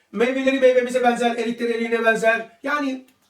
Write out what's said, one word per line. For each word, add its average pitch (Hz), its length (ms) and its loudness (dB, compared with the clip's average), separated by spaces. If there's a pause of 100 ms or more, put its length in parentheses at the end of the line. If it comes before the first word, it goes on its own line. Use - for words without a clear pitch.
(120)
Meyveleri 262 480 0
meyvemize 254 440 2
benzer, 240 320 2
erikleri 240 380 -4
eriğine 233 320 -2
benzer. 226 580 0
Yani 277 420 -4 (240)